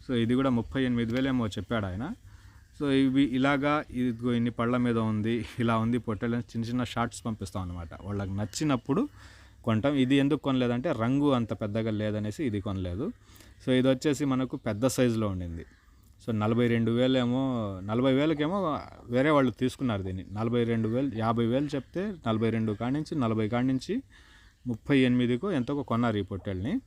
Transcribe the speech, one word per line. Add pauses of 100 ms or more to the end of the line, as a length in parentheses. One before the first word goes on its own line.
So,
ఇది
కూడా
ముప్పై
ఎనిమిది
వేలు
ఏమో
చెప్పాడు
ఆయన. (680)
So,
ఇవి
ఇలాగా,
ఇదిగో
ఇన్ని
పళ్ళ
మీద
ఉంది, (140)
ఇలా
ఉంది
పొట్టేలు
అని
చిన్న
చిన్న
షార్ట్స్
పంపిస్తాం
అన్నమాట. (120)
వాళ్ళకి
నచ్చినప్పుడు (540)
కొంటాం.
ఇది
ఎందుకు
కొనలేదంటే,
రంగు
అంత
పెద్దగా
లేదనేసి
ఇది
కొనలేదు. (560)
So,
ఇది
వచ్చేసి
మనకు
పెద్ద
సైజులో
ఉండింది. (600)
So,
నలభై
రెండు
వేలు
ఏమో,
నలభై
వేలకేమో (240)
వేరే
వాళ్ళు
తీసుకున్నారు
దీన్ని.
నలభై
రెండు
వేలు,
యాభై
వేలు
చెప్తే, (140)
నలభై
రెండు
కాడి
నుంచి,
నలభై
కాడి
నుంచి (640)
ముప్పై
ఎనిమిదికో
ఎంతకో
కొన్నారు
ఈ
పొట్టేల్ని.